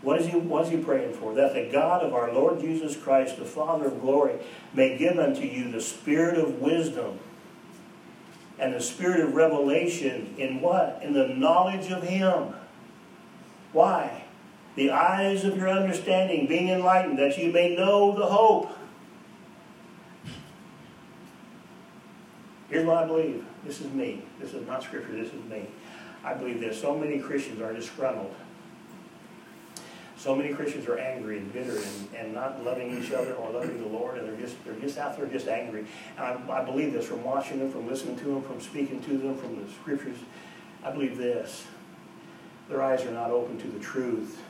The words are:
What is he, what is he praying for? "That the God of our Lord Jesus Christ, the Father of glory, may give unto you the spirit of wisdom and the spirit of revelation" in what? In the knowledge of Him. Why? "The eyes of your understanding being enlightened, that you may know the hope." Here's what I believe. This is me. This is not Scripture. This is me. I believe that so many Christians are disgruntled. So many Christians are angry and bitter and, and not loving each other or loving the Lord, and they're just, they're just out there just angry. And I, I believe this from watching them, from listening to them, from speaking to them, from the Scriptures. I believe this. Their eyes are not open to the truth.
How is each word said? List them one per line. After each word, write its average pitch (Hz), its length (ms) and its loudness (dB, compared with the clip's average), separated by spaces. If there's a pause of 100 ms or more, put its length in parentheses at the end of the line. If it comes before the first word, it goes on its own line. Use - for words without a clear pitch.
What 151 180 4
is 165 100 2
he, 170 80 0
what 160 280 2
is 165 60 0
he 165 80 2
praying 131 340 0
for? 110 220 -6
"That 139 180 6
the 120 180 -2
God 160 320 4
of 135 120 0
our 117 180 0
Lord 160 280 4
Jesus 156 360 -2
Christ, 135 400 4
the - 80 -8
Father 156 420 0
of 123 140 -2
glory, 135 400 4 (320)
may 131 240 4
give 175 220 4
unto 135 240 2
you 123 280 -4
the 113 100 -4
spirit 165 580 2
of 139 220 0
wisdom 160 600 0 (1400)
and 131 160 0
the 120 60 -4
spirit 180 400 2
of 139 160 2
revelation" 147 1000 4
in 131 240 -2
what? 175 400 4
In 147 100 -2
the 135 160 6
knowledge 185 640 4
of 170 100 -4
Him. 185 520 2 (1160)
Why? - 520 4 (500)
"The 139 160 4
eyes 190 540 4
of 185 120 2
your 185 120 0
understanding 185 800 2
being 175 200 2
enlightened, 185 520 4
that 139 180 4
you 170 140 0
may 175 240 4
know 202 340 6
the 202 160 0
hope." 214 460 6 (4000)
Here's 160 160 2
what 165 100 6
I 165 100 2
believe. 160 380 0 (200)
This 139 160 -10
is 135 120 -10
me. 127 300 -4 (180)
This 98 120 -12
is - 140 -10
not - 160 -6
Scripture. - 300 -10
This 113 160 -8
is - 160 -12
me. 110 240 -10 (560)
I 135 100 -6
believe 120 280 -6
that 110 120 -4
so 147 220 -2
many 147 240 -2
Christians 131 400 -6
are 110 120 -6
disgruntled. 113 600 -6 (1800)
So 135 200 -2
many 143 180 -2
Christians 139 320 -6
are 120 120 -2
angry 110 400 -6
and 101 140 -10
bitter 123 240 -6
and, 101 400 -8
and 113 160 -10
not 120 320 -6
loving 123 320 -4
each - 140 -6
other 127 240 -2
or - 160 -6
loving 117 320 -6
the 107 60 -6
Lord, 117 280 -6
and 110 120 -8
they're 110 80 -10
just, 123 180 -10 (100)
they're 110 120 -10
just 139 200 -6
out 143 200 -6
there 139 100 -6
just 131 220 -6
angry. 113 360 -4 (320)
And 123 320 -6
I, 131 120 -2
I 123 40 -2
believe 135 280 -2
this 113 160 -4
from 117 160 -8
watching 135 340 -2
them, 135 140 -4
from 117 160 -8
listening 123 300 -6
to 113 80 -10
them, 139 160 -2
from - 180 -10
speaking 135 420 -6
to 139 160 -2
them, 135 180 -2
from 113 240 -10
the 101 120 -12
Scriptures. 135 460 -6 (640)
I - 80 -6
believe 127 260 -4
this. - 480 -4 (1040)
Their 135 140 -2
eyes 131 220 2
are 120 60 -6
not 117 220 -4
open 120 260 -2
to - 80 -10
the 104 140 -10
truth. 113 680 -4